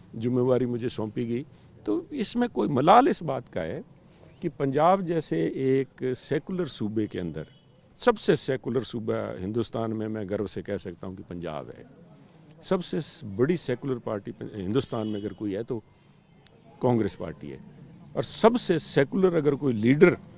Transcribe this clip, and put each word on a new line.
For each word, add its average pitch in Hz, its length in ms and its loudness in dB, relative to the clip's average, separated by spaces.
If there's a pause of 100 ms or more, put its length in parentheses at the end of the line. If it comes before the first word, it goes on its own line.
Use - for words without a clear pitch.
(140)
जिम्मेवारी 123 520 2
मुझे 120 220 -4
सौंपी 110 360 -4
गई। 120 220 -4 (400)
तो - 260 -2
इसमें 240 360 -2
कोई 208 200 -2
मलाल 180 400 6
इस 320 140 -2
बात 135 260 -6
का - 120 -6
है 101 240 -6 (580)
कि 175 60 -2
पंजाब 151 540 2
जैसे 165 440 -2
एक 131 680 0
secular 175 520 -4
सूबे 107 400 -4
के 92 120 -8
अंदर, 78 280 -6 (500)
सबसे 214 400 4
secular 127 460 -2
सूबा 110 580 -4
हिंदुस्तान 110 520 -4
में 110 160 -4
मैं 107 200 -6
गर्व 101 180 -2
से 95 160 -8
कह 101 140 -4
सकता 92 300 -10
हूं 95 80 -10
कि 98 80 -14
पंजाब 76 540 -8
है। - 100 -20 (760)
सबसे 180 380 -2
स-, - 240 -12
बड़ी 120 320 2
secular 131 420 -4
party 110 320 -6
पं-, - 260 -12
हिंदुस्तान 110 500 -2
में 104 140 -4
अगर 101 120 -6
कोई 104 200 -6
है 101 100 -4
तो 120 200 -8 (1000)
कांग्रेस 117 320 4
पार्टी 80 340 -10
है। 67 120 -12 (560)
और 143 60 -2
सबसे 226 560 2
secular 170 560 2
अगर 147 200 4
कोई 135 180 0
लीडर 135 440 8 (220)